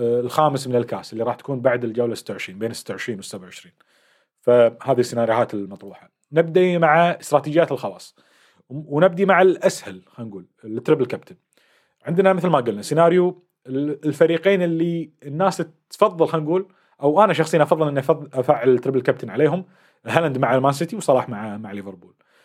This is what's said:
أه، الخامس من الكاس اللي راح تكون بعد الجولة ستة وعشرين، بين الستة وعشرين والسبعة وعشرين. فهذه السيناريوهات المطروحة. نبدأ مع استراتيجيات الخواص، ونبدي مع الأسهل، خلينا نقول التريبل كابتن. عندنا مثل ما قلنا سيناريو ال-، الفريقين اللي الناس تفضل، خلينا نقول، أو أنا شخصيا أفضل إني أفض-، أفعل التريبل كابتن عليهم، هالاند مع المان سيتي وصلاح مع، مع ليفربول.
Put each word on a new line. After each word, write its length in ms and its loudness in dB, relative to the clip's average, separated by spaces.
أه، 200 0
الخامس 480 0
من 80 0
الكاس 360 -4
اللي 120 -6
راح 100 -2
تكون 260 -8
بعد 240 0
الجولة 300 -4
ستة 180 -12
وعشرين، 260 -14
بين 120 -6
الستة 220 -12
وعشرين 260 -10
والسبعة 260 -16
وعشرين. 280 -20
فهذه 600 2
السيناريوهات 540 -2
المطروحة. 560 -14
نبدأ 460 2
مع 320 4
استراتيجيات 600 0
الخواص، 440 -10
ونبدي 580 0
مع 160 4
الأسهل، 640 0
خلينا 240 -14
نقول 160 -16
التريبل 420 0
كابتن. 300 -12
عندنا 260 2
مثل 160 -2
ما 100 4
قلنا 240 -2
سيناريو 600 2
ال-، 400 -6
الفريقين 560 2
اللي 480 -2
الناس 400 -4
تفضل، 360 0
خلينا 200 -2
نقول، 220 -2
أو 220 4
أنا 80 4
شخصيا 300 2
أفضل 260 2
إني 120 -2
أفض-، 380 -2
أفعل 300 2
التريبل 320 2
كابتن 300 -4
عليهم، 340 0
هالاند 320 0
مع 160 2
المان 180 2
سيتي 240 -8
وصلاح 320 0
مع، 280 -10
مع 160 -14
ليفربول. 420 -14